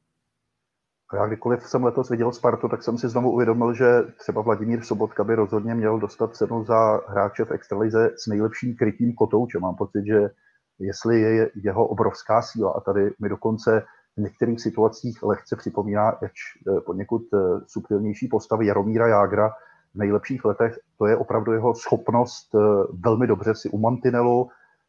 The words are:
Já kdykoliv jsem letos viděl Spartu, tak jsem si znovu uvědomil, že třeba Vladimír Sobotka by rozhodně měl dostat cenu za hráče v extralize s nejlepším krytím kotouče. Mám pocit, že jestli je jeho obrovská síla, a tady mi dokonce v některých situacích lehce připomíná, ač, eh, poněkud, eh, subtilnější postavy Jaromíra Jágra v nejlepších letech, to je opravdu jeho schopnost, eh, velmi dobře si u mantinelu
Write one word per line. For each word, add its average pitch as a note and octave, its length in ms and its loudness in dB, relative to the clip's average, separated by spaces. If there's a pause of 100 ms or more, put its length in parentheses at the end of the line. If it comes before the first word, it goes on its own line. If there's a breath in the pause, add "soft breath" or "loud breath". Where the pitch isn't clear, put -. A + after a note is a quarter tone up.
(1160)
Já G2+ 120 0
kdykoliv A#2+ 400 -2
jsem B2+ 180 -2
letos B2 260 0
viděl A#2 220 0
Spartu, A#2+ 360 0
tak A2+ 140 -4
jsem A#2 160 -4
si B2+ 100 -4
znovu A#2+ 220 0
uvědomil, A#2 440 2
že A#2+ 280 4 (160)
třeba G#2+ 240 -4
Vladimír A2+ 400 0
Sobotka G#2+ 420 -2
by A2+ 100 2
rozhodně A2 400 0
měl A2 240 0
dostat A2 380 -4
cenu A2+ 280 -2
za A2 440 4
hráče G2+ 360 0
v - 60 -6
extralize A2 640 0
s - 100 -12
nejlepším A2 500 -2
krytím A#2 380 0
kotouče. A2+ 440 0
Mám F2+ 160 -4
pocit, G2+ 320 -4
že G#2 240 2 (480)
jestli A2 420 0
je A2 340 2
jeho G2+ 320 0
obrovská G#2+ 560 0
síla, G#2 300 -2
a - 80 -4
tady G2+ 380 0
mi G2+ 100 -6
dokonce A2 560 0 (320 soft breath)
v G#2+ 40 -6
některých A#2 400 -4
situacích A2 640 -2
lehce - 340 -2
připomíná, G#2 520 -2
ač, - 240 -6 (360)
eh, F#2+ 120 0
poněkud, G2 420 -6 (120)
eh, F#2+ 320 0
subtilnější G#2+ 640 -4
postavy A2+ 380 -2
Jaromíra G#2 400 0
Jágra G#2 420 4 (460 loud breath)
v F#2+ 40 -12
nejlepších G#2 460 -2
letech, A#2 340 0 (200)
to G#2+ 80 2
je A2+ 100 4
opravdu A2+ 360 -2
jeho A2+ 220 2
schopnost, - 800 -2
eh, G#2+ 40 4 (460)
velmi A#2 220 2
dobře G#2+ 280 0
si - 140 -8
u G#2 100 -4
mantinelu A#2+ 720 2 (400 soft breath)